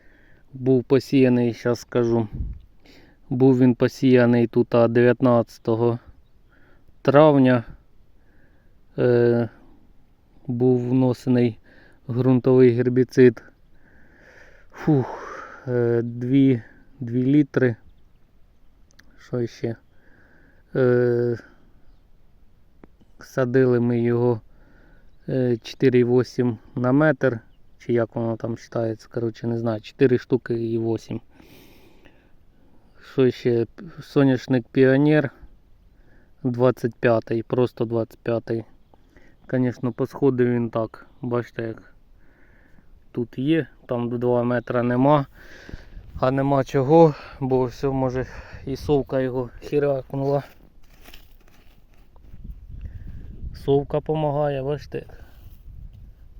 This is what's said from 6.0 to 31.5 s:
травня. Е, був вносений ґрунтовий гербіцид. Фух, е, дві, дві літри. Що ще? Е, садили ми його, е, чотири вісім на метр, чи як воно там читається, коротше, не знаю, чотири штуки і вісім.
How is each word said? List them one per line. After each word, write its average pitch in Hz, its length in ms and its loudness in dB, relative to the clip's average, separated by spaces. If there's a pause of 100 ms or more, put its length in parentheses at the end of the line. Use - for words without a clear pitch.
травня. 135 640 6 (1300)
Е, 120 520 2 (960)
був 123 420 0
вносений 123 720 0 (500)
ґрунтовий 127 600 4
гербіцид. 123 720 4 (1300)
Фух, - 580 -4 (380)
е, 120 360 0
дві, 123 580 2 (380)
дві 123 260 -4
літри. 131 500 2 (1400)
Що 120 300 -6
ще? 117 280 -8 (1000)
Е, 123 640 0 (1800)
садили 127 600 0
ми 120 200 0
його, 120 420 0 (880)
е, 127 280 0
чотири 123 460 2
вісім 123 540 0 (180)
на 123 160 0
метр, 135 480 2 (380)
чи - 160 -6
як 117 220 -2
воно 117 220 -4
там 113 200 -8
читається, 113 560 -8
коротше, 117 340 -6
не 117 100 -4
знаю, 117 240 -4
чотири 123 360 0
штуки - 360 -4
і 117 260 -4
вісім. 113 420 -6 (1800)